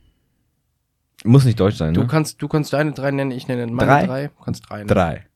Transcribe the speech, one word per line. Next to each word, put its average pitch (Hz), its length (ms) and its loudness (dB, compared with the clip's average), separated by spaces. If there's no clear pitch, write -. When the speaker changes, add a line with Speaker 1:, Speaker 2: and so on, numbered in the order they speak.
Speaker 1:
Muss 127 220 6
nicht 113 140 2
deutsch 101 180 2
sein, 80 160 -2
Speaker 2:
Du 90 80 2
Speaker 1:
ne? 117 60 0
Speaker 2:
kannst, 156 340 -2
du 147 60 -6
kannst 147 260 -2
deine 147 200 -2
drei 139 180 -4
nennen, 139 200 -4
ich 127 160 -10
nenne 120 200 -4
meine 117 220 0
Speaker 1:
Drei? 147 160 4
Speaker 2:
drei. 139 220 -6
Du - 160 -20
kannst - 260 -8
drei 104 80 -12
nennen. 104 120 -12
Speaker 1:
Drei. 82 360 0